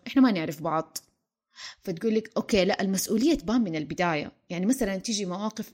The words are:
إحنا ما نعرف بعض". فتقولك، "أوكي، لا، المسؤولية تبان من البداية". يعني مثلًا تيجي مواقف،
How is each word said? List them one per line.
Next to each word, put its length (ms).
إحنا 140
ما 100
نعرف 300
بعض". 360
فتقولك، 540
"أوكي، 280
لا، 160
المسؤولية 540
تبان 260
من 140
البداية". 560
يعني 160
مثلًا 320
تيجي 280
مواقف، 480